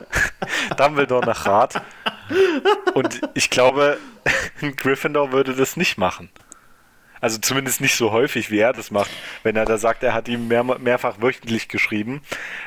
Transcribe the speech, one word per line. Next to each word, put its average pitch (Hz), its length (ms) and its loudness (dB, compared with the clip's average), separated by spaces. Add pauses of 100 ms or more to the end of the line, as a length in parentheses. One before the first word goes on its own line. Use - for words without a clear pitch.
(380)
<laughs> - 400 -4
Dumbledore 139 480 2
nach - 200 -2
Rat. 107 360 2 (1120)
Und - 280 -2 (140)
ich - 140 0
glaube, 139 480 4 (320)
<laughs> - 320 -4
ein 143 140 -4
Gryffindor 143 560 0
würde 131 240 2
das 131 220 0
nicht 175 200 -2
machen. 90 320 -4 (920)
Also 110 180 -2
zumindest 131 420 -2
nicht 135 140 2
so 110 160 2
häufig, 120 400 0
wie 104 80 2
er 113 140 4
das 107 180 -14
macht. 101 180 0 (340)
Wenn 107 120 0
er 110 100 2
da 110 120 2
sagt, 113 260 0
er 117 100 2
hat 117 140 -2
ihm 120 200 -4
mehr-, 117 160 4
mehrfach 123 580 -2
wöchentlich 117 480 -2
geschrieben, 110 520 -2 (440)